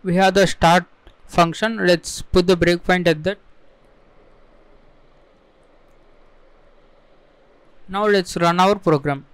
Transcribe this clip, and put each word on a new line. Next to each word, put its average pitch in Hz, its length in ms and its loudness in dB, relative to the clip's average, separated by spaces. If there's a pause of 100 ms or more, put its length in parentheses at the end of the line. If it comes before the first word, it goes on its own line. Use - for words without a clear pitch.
We 180 140 -2
have 190 180 2
the 190 140 2
start 175 380 2 (420)
function. 190 580 -2
Let's - 360 -2
put 180 260 0
the 185 80 4
breakpoint 175 500 -2
at 160 200 0
that. 196 120 -4 (4000)
Now 196 220 -4
let's 196 300 0
run 170 240 0
our 202 140 4
program. 147 580 -4